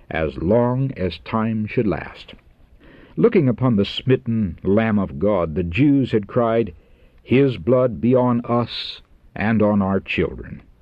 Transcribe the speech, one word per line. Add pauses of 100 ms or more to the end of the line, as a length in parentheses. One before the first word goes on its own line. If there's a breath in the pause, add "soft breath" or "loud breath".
(100)
as
long
as
time
should
last. (800 loud breath)
Looking
upon
the
smitten
Lamb
of
God,
the
Jews
had
cried, (500 soft breath)
"His
blood
be
on
us (320)
and
on
our
children." (200)